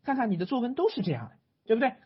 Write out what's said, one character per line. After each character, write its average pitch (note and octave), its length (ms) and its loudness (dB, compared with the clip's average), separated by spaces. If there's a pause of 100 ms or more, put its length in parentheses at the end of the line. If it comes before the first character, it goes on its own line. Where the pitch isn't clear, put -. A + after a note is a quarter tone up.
看 C4+ 120 -2
看 A#3 140 0
你 F3+ 60 0
的 F3+ 100 -2
作 B3+ 140 0
文 B3 140 -2
都 F4+ 140 2
是 - 140 -4
这 E3+ 100 0
样 A2 140 -6
的， - 60 -16 (340)
对 A3 100 4
不 A#3 40 2
对？ C4+ 140 2 (120)